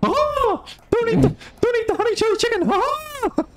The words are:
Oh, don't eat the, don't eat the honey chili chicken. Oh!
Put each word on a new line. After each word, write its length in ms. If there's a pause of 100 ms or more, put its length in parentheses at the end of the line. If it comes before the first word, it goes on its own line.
Oh, 640 (260)
don't 180
eat 120
the, 140 (260)
don't 160
eat 100
the 80
honey 200
chili 220
chicken. 280
Oh! 800 (120)